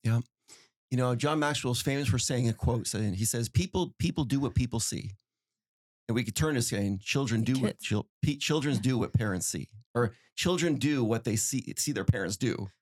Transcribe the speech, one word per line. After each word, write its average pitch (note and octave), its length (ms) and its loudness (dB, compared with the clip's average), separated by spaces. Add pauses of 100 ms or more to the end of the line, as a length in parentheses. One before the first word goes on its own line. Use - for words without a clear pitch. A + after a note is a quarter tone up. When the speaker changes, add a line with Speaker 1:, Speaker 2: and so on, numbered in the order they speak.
Speaker 1:
Yeah. A2+ 180 2 (680)
You B2 80 0
know, B2+ 180 2
John D3 220 0
Maxwell's C#3 440 0
famous C#3 260 0
for B2+ 100 2
saying B2 300 0
a A2 60 2
quote, A#2+ 320 0
saying, G#2 280 -2
he G2+ 100 -2
says, A#2 240 -2
"People, F3+ 500 0
people E3 260 0
do C#3 160 0
what C#3 140 -2
people A#2+ 260 0
see." - 320 -6 (960)
And A#2 80 -2
we A#2+ 80 0
could G2 120 -6
turn D#3 200 2
to A#2 60 2
saying, G2+ 380 0
"Children A2+ 440 0
do C3 140 2
what A2+ 140 0
Speaker 2:
Kids. - 120 -16
Speaker 1:
chil-, - 260 -2 (120)
pe-, C#3+ 140 2
children D3 400 0
Speaker 2:
Yeah. G#2+ 40 2
Speaker 1:
do B2+ 180 2
what A2 160 -2
parents G2 320 0
see," - 240 -6 (240)
or, A#2+ 200 0 (220)
"Children E3+ 400 2
do C3+ 280 2
what A2+ 200 0
they A2 120 0
see, - 420 -4
see D3 140 -2
their G2 120 -2
parents G2 320 0
do." G2+ 340 -2 (120)